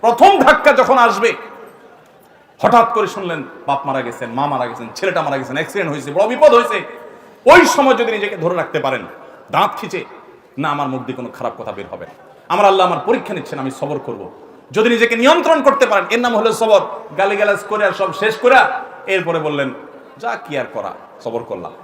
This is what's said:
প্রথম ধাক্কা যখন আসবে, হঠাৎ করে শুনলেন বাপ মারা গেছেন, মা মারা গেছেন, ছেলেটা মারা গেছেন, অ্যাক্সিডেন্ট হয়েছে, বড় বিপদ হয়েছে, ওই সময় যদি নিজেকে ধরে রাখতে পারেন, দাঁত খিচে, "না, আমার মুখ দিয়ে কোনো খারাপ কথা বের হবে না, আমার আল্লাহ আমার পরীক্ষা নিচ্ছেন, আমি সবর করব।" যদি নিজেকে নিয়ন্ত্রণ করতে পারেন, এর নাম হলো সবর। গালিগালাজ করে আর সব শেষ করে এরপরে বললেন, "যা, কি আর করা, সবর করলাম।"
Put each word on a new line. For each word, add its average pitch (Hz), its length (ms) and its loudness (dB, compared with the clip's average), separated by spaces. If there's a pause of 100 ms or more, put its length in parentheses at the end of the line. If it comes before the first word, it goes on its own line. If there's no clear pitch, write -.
প্রথম 277 380 4
ধাক্কা 294 320 4
যখন 262 260 4
আসবে, 226 360 2 (1300)
হঠাৎ 233 320 4
করে 214 140 0
শুনলেন 170 360 -8 (240)
বাপ 139 180 -2
মারা 135 160 -4
গেছেন, 120 280 -10
মা 131 180 -4
মারা 131 180 -2
গেছেন, 117 300 -12
ছেলেটা 180 260 -2
মারা 143 160 -4
গেছেন, 131 180 -8
অ্যাক্সিডেন্ট 160 360 -4
হয়েছে, 143 200 -8
বড় 190 160 0
বিপদ 254 260 4
হয়েছে, 226 280 2 (640)
ওই 320 200 10
সময় 269 280 2
যদি 226 180 0
নিজেকে 202 260 -6
ধরে 170 180 -2
রাখতে 160 240 -4
পারেন, 131 260 -4 (460)
দাঁত 185 200 2 (100)
খিচে, 180 240 -8 (520)
"না, 151 120 -4
আমার 147 180 -4
মুখ 131 140 -6
দিয়ে 127 140 -8
কোনো 120 180 -10
খারাপ 120 280 -8
কথা 110 100 -10
বের 101 200 -12
হবে 90 140 -14
না, - 60 -20 (360)
আমার 190 180 2
আল্লাহ 190 220 4
আমার 165 180 -2
পরীক্ষা 214 280 -2
নিচ্ছেন, 147 260 -10
আমি 131 120 -6
সবর 143 280 -8
করব।" 98 320 -12 (400)
যদি 220 180 2
নিজেকে 233 260 2
নিয়ন্ত্রণ 302 480 2
করতে 262 220 4
পারেন, 202 240 0
এর 226 100 0
নাম 240 160 0
হলো 220 180 0
সবর। 214 260 4 (380)
গালিগালাজ 202 460 0
করে 208 220 -2
আর 185 60 2
সব 180 220 -4
শেষ 214 240 -2
করে 247 180 4 (520)
এরপরে 170 320 -2
বললেন, 147 300 -2 (480)
"যা, 117 180 -6
কি 139 220 -10
আর 123 160 -4
করা, 98 180 -8 (320)
সবর 117 200 -10
করলাম।" 90 280 -12 (120)